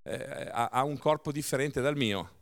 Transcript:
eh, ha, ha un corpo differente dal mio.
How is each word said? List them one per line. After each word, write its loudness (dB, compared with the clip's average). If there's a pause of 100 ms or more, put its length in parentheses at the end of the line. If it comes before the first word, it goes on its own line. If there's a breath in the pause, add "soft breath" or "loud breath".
eh, -6
ha, 0
ha 2
un -2
corpo 2
differente 0
dal 2
mio. 0